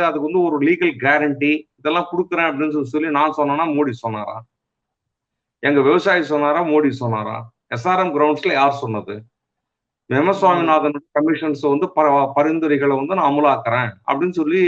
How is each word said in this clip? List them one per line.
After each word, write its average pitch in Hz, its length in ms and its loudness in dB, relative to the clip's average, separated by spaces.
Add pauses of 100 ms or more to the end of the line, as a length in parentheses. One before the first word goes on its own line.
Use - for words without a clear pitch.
அதுக்கு 151 260 0
வந்து 175 160 0
ஒரு 156 160 0
லீகல் 165 360 2
கேரண்டி, 143 560 0 (240)
இதெல்லாம் 175 340 -2
கொடுக்குறேன் 175 400 -2
அப்படின்னு 151 260 -4
சொல்லி, 139 140 -4
சொல்லி 151 220 -2
நான் 147 260 0
சொன்னேன்னா 147 320 0
மோடி 143 260 0
சொன்னாரா? 107 420 -8 (1300)
எங்க 143 180 2
விவசாயி 175 420 2
சொன்னாரா? 147 400 0
மோடி 151 280 2
சொன்னாரா? 113 440 -4 (340)
எஸ் 120 180 -6
ஆர் 185 140 2
எம் 175 120 -2
கிரவுண்ட்ஸ்ல 151 400 0
யார் 139 260 2
சொன்னது? 104 360 -8 (960)
எம் 147 200 2
எஸ் 196 100 0
சுவாமிநாதன் 160 580 2 (140)
கமிஷன்ஸ் 151 560 -2
வந்து 151 220 2
ப-, 143 440 2
பரிந்துரைகளை 147 640 0
வந்து 143 200 -4
நான் 160 140 0
அமலாக்குறேன் 127 640 0 (120)
அப்படின்னு 170 360 -2
சொல்லி 165 280 0